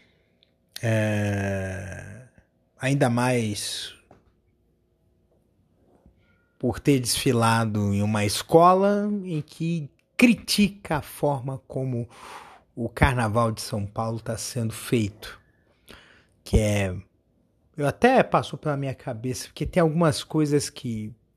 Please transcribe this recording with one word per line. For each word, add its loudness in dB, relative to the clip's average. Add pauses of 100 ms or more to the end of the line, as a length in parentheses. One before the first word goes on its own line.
(800)
É, -2 (580)
ainda 2
mais -2 (2750)
por -2
ter 4
desfilado 2
em 0
uma 0
escola 4 (160)
em -4
que -6 (260)
critica 2
a -4
forma -4
como -4 (680)
o -4
Carnaval 2
de -8
São -6
Paulo -6
tá -8
sendo -4
feito. -2 (1080)
Que 2
é, 0 (840)
eu -2
até 4
passou -2
pela -4
minha -6
cabeça, -8
porque -8
tem 2
algumas 2
coisas 0
que, -8 (240)